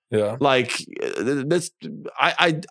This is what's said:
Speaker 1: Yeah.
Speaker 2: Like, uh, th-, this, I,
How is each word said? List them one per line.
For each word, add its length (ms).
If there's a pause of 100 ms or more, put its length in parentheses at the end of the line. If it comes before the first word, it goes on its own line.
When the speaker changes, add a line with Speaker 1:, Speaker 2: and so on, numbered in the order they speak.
(120)
Speaker 1:
Yeah. 300
Speaker 2:
Like, 320 (280)
uh, 220
th-, 240
this, 240 (480)
I, 140 (380)